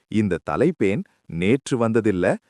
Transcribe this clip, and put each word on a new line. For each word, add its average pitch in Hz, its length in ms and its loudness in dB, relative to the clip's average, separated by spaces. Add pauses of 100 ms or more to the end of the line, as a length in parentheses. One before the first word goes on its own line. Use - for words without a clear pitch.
(120)
இந்த 101 340 0
தலைப்பேன் 110 580 0 (260)
நேற்று 101 480 -2
வந்ததில்ல, 110 480 0 (240)